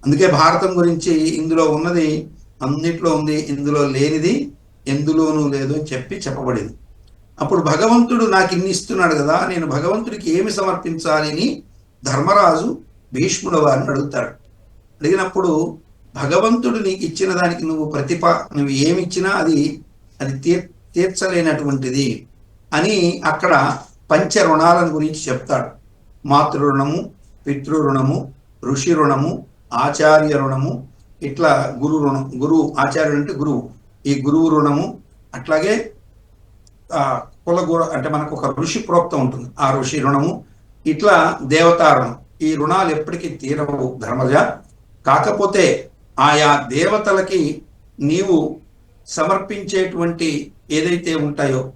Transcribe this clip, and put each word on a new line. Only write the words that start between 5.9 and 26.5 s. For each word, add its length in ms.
చెప్పబడింది. 580
అప్పుడు 200
భగవంతుడు 640
నాకు 300
ఇన్ని 160
ఇస్తున్నాడు 440
కదా, 340
నేను 180
భగవంతుడికి 720
ఏమి 120
సమర్పించాలి 800
అని 320
ధర్మరాజు 760
భీష్ముడు 440
వారిని 280
అడుగుతాడు. 420
అడిగినప్పుడు, 800
భగవంతుడు 640
నీకు 260
ఇచ్చిన 280
దానికి 340
నువ్వు 240
ప్రతిపా-, 680
నువ్వు 120
ఏమి 340
ఇచ్చినా 280
అది, 500
అది 180
తీర్-, 560
తీర్చలేనటువంటిది 1300
అని 520
అక్కడ 540
పంచ 320
రుణాలను 440
గురించి 420
చెప్తాడు. 380
మాతృ 300